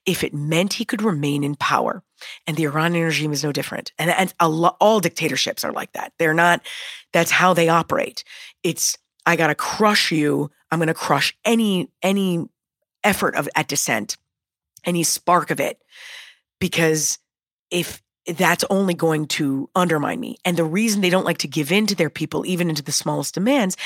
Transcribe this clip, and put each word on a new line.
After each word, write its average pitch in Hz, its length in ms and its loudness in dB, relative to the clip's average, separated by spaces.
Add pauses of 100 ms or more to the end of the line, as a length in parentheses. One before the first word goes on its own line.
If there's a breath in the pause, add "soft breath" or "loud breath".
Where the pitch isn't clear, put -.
if - 180 0
it - 120 -4
meant 160 400 0
he 233 100 -6
could 214 180 -4
remain 143 400 0
in 147 140 -2
power. - 460 0 (440 loud breath)
And 151 100 -4
the 160 100 0
Iranian 165 380 0
regime 151 280 0
is 143 120 -4
no 147 80 -2
different. - 460 -6
And, 160 120 0
and 185 280 0
a 165 100 4
lo-, 165 320 2
all 214 200 6
dictatorships - 640 -2
are 78 80 -4
like - 200 -8
that. - 260 -10
They're 160 160 2
not, 170 300 4 (480 loud breath)
that's 170 180 2
how 180 220 4
they 170 160 4
operate. - 540 0 (400 loud breath)
It's, - 340 -2 (300)
"I 170 80 4
gotta 156 200 2
crush - 580 2
you. 147 380 0 (200)
I'm 160 80 0
gonna 160 160 0
crush - 500 -2
any, 208 440 2 (120)
any 190 480 0 (540)
effort 196 320 2
of, 147 220 -2
at 151 120 -2
dissent, 117 480 -2 (680)
any 175 180 0
spark 170 480 0
of 151 80 -2
it, 139 240 -4 (800 loud breath)
because 160 580 0 (520)
if, - 320 -4 (320)
that's 175 360 2
only 190 220 2
going 156 340 0
to 139 500 -2
undermine 165 420 0
me." - 260 -10
And 175 120 0
the 170 80 2
reason 202 360 0
they 180 100 4
don't 185 140 2
like 170 140 -2
to 160 100 -6
give 143 220 -2
in 208 160 2
to 202 80 0
their 156 160 0
people, - 340 -6
even 175 240 0
into 151 140 -4
the 147 80 -8
smallest 147 440 -4
demands, 208 520 2